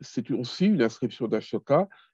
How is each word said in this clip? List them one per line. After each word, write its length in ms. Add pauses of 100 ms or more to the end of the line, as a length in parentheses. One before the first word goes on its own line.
c'est 320
aussi 340
une 160
inscription 460
d'Ashoka, 600 (260)